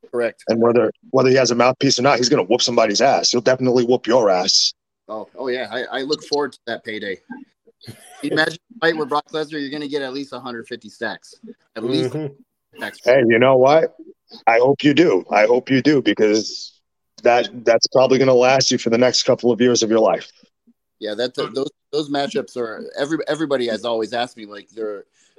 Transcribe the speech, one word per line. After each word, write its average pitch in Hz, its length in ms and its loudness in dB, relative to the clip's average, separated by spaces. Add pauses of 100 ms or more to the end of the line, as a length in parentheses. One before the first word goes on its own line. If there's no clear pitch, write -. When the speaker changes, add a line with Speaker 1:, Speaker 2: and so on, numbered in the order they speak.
(120)
Speaker 1:
Correct. 117 360 -4
Speaker 2:
And 113 120 0
whether, 113 320 2 (200)
whether 131 180 2
he 127 60 4
has 123 160 2
a 120 40 0
mouthpiece 127 440 2
or - 20 -2
not, 131 160 2
he's 120 120 -2
gonna 120 140 2
whoop 107 200 0
somebody's 113 360 0
ass. 123 320 2
He'll 120 100 0
definitely 127 440 2
whoop 120 220 0
your 117 240 4
ass. 98 420 0 (340)
Speaker 1:
Oh, 107 200 -12 (100)
oh 131 120 -8
yeah. 123 220 -6
I, 123 280 -8
I - 20 -6
look 143 220 -6
forward 143 300 -4
to - 120 -20
that 113 180 -10
payday. 104 340 -10 (1080)
Imagine 156 340 0 (180)
a - 40 -20
fight 165 180 0
with 147 120 -6
Brock 147 200 -4
Lesnar, 156 320 -8
you're 139 80 -8
gonna 147 180 -10
get 143 140 -6
at 131 120 -8
least 135 200 -12
a 123 60 -14
hundred 120 280 -14
fifty 113 220 -14
stacks. - 460 -10 (400)
At 110 80 -8
least 127 300 -2
Speaker 3:
Mm-hmm. - 640 -14
Speaker 1:
stacks. 107 260 -12
Speaker 2:
Hey, 131 240 4
you 113 100 4
know 131 200 6
what? 147 380 4 (520)
I 117 100 4
hope 131 260 2
you 147 120 4
do. 139 360 4
I 104 140 4
hope 123 240 0
you 131 120 2
do, 143 200 2
because 107 800 -2 (440)
that, 120 400 0
that's 113 240 2
probably 131 300 4
gonna 131 160 4
last 127 380 2
you 123 80 0
for 120 100 -4
the 113 80 2
next 123 260 2
couple 120 280 0
of 110 100 -2
years 120 220 2
of 107 80 -2
your 113 80 2
life. 98 320 0 (680)
Speaker 1:
Yeah, 107 160 -10
that, 123 200 -6
th-, - 180 -6
those, 131 160 -4 (220)
those 147 180 -4
matchups 143 480 -4
are, 110 400 -10
every, 143 300 -4
everybody 143 400 -2
has 107 180 -6
always 113 260 -4
asked 120 240 -6
me, 113 100 -18
like, 101 260 -20
they're, 104 340 -10 (340)